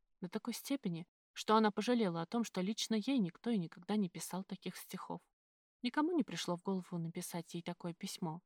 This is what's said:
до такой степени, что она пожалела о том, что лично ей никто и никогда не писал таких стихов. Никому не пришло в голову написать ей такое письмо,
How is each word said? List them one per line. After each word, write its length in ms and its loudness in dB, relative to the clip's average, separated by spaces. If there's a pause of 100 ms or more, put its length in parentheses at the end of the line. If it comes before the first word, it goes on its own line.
(220)
до 80 -8
такой 240 -4
степени, 520 -4 (280)
что 200 4
она 160 8
пожалела 520 2
о 40 -4
том, 180 0
что 180 -2
лично 320 0
ей 240 2
никто 320 0
и 80 4
никогда 380 -2
не 120 2
писал 340 -6
таких 360 -8
стихов. 420 -8 (640)
Никому 300 2
не 120 4
пришло 320 -2
в 60 -16
голову 340 -2
написать 560 -6
ей 100 -4
такое 300 -6
письмо, 540 -6